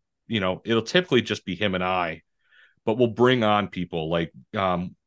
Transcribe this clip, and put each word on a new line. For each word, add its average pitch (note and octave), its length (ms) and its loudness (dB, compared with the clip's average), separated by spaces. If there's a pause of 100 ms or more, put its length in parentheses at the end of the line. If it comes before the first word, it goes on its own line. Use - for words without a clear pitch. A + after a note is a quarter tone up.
(260)
you A2 140 -2
know, F#2 260 -2
it'll A2+ 160 2
typically C#3 400 2
just - 240 -6
be F#2 80 -6
him F#2+ 200 -2
and F#2 80 -2
I, F2 380 -2 (640)
but A2 140 0
we'll B2 100 6
bring A#2+ 340 4
on G#2 260 2
people E2+ 420 -6
like, E2+ 220 -2 (220)
um, F#2 400 -2 (120)